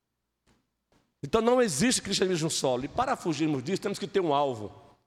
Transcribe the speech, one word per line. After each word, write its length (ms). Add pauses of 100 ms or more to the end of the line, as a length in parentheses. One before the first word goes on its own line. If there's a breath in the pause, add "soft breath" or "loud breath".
(1200)
Então 180
não 200
existe 400
cristianismo 480
solo. 360
E 20
para 280
fugirmos 480
disso, 180
temos 160
que 100
ter 120
um 140
alvo. 380 (360)